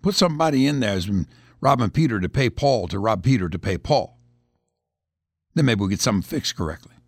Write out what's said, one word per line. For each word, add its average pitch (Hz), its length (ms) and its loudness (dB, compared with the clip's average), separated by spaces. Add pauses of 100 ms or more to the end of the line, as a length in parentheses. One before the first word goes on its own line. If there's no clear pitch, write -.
Put 196 100 0
somebody 151 540 2
in 143 140 0
there 104 120 0
who's 92 140 -2
been 98 200 0 (340)
robbing 123 280 2
Peter 123 300 0
to 90 100 -2
pay 127 220 0
Paul 123 380 0
to 101 100 -4
rob 101 240 0
Peter 95 260 2
to 85 100 -6
pay 92 200 -4
Paul. - 400 -2 (1400)
Then 156 100 2
maybe 113 140 2
we'll 98 100 0
get 101 120 -2
something 101 200 0
fixed - 340 -6
correctly. - 380 -8 (140)